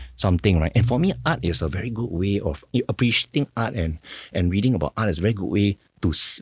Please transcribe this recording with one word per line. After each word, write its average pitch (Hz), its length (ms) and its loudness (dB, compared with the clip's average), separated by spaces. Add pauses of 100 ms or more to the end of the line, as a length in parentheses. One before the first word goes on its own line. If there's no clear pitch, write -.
(160)
something, 90 420 4
right? 80 160 2
And 117 120 4
for 123 120 2
me, 180 140 2 (120)
art 160 180 0
is 82 200 -2
a 80 60 -2
very 104 220 -6
good 117 200 -6
way 98 300 0
of, - 240 -6 (240)
appreciating 123 680 0
art 113 180 -2
and, 80 240 -2 (340)
and 90 180 2
reading 110 240 2
about 80 220 -2
art 110 140 0
is 80 80 -2
a - 20 -6
very 107 140 2
good 95 160 -6
way 101 280 2 (240)
to 87 80 2
s-, - 320 -2